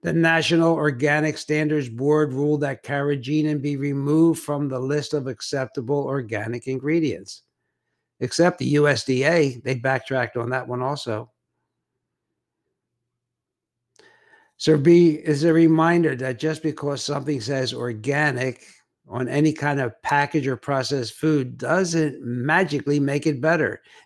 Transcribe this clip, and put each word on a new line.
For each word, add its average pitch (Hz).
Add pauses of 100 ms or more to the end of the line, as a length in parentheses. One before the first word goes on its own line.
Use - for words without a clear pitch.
the 165
National 165
Organic 151
Standards 151
Board 143
ruled 147
that 139
carrageenan 143
be 143
removed 143
from 147
the 135
list 143
of 135
acceptable 131
organic 117
ingredients. 131 (760)
Except 170
the 127
U 147
S 127
D 127
A, 143
they 127
backtracked 131
on 120
that 127
one 123
also. 123 (3250)
So 156
be, 170
is 151
a 165
reminder 160
that 127
just 156
because 143
something 143
says 127
organic 123 (420)
on 127
any 147
kind 143
of 120
package 143
or 131
processed 131
food 135
doesn't 160
magically 143
make 143
it 143
better. 156 (240)